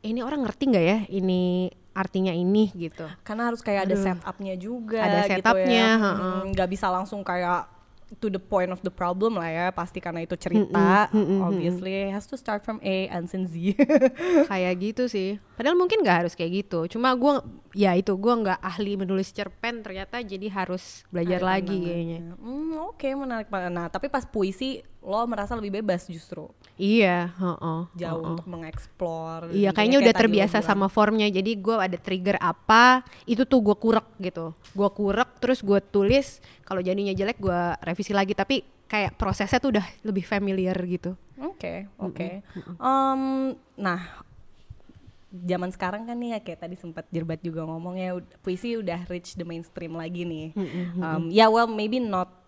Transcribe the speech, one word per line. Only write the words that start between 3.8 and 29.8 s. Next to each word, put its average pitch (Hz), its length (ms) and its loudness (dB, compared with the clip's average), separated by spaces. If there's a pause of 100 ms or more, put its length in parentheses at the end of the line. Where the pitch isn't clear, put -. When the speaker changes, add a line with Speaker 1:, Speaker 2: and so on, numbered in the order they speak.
Speaker 2:
ada 190 100 2
Speaker 1:
Aduh. 196 100 0
Speaker 2:
setupnya 190 500 -4
juga 220 460 -6
Speaker 1:
Ada 208 240 4
Speaker 2:
gitu 196 80 0
Speaker 1:
setupnya, 190 420 4 (100)
Speaker 2:
ya. 226 120 6
Speaker 1:
heeh. 202 180 2 (220)
Speaker 2:
Hmm, 190 140 -4
nggak 185 200 0
bisa 196 160 -4
langsung 190 340 -2
kayak 180 460 -2 (480)
to 214 160 -4
the 190 80 -4
point 185 320 0
of 180 80 -8
the - 160 -6
problem 190 400 0
lah 165 160 -4
ya, 170 200 -2
pasti 175 280 -8
karena 170 240 -6
itu 175 160 -6
cerita, 196 720 4
Speaker 1:
Mm-mm, 214 80 4
mm-mm, 190 160 2
mm-mm. 196 80 2
Speaker 2:
obviously 190 640 -2
has 196 240 -8
to 269 60 -10
start 208 260 -6
from 214 160 -8
A 190 320 -2
and 175 160 -6
then 190 160 -6
Z. 175 320 -2 (320)
<laughs> 330 400 4
Speaker 1:
Kayak 185 300 0
gitu 214 300 -4
sih. 202 360 -4 (100)
Padahal 277 220 0
mungkin 359 240 4
nggak 196 220 4
harus 170 140 -2
kayak 180 300 -2
gitu. 165 240 -4
Cuma 240 240 0
gua, 262 300 2 (300)
ya 196 200 4
itu, 185 220 2
gua 220 220 2
nggak 202 240 0
ahli 196 360 -6
menulis 190 340 -2
cerpen 226 520 -8
ternyata, 196 380 -10
jadi 196 260 -8
harus 185 600 -6
belajar 180 340 0
Speaker 2:
Ada 185 60 2
Speaker 1:
lagi 190 260 0
Speaker 2:
tantangannya. 175 160 -2 (300)
Speaker 1:
kayaknya. - 0 - (160)
Speaker 2:
Hmm, 294 360 -8 (120)
oke, 381 320 -8
menarik 247 320 -6
banget. 180 240 -4
Nah, 170 160 -4
tapi 190 180 -6
pas 277 160 -2
puisi 202 480 -2 (280)
lo 202 280 -4
merasa 214 260 -4
lebih 202 260 -6
bebas 190 280 -2
justru. 160 420 -14 (260)
Speaker 1:
Iya, 190 560 4
heeh, 170 500 -4 (140)
Speaker 2:
Jauh 165 240 -6
Speaker 1:
heeh. 165 140 -6
Speaker 2:
untuk 165 140 -8
mengeksplor. 165 1000 -8
Speaker 1:
Iya, 196 220 2
Speaker 2:
Intinya - 20 2
Speaker 1:
kayaknya 214 220 4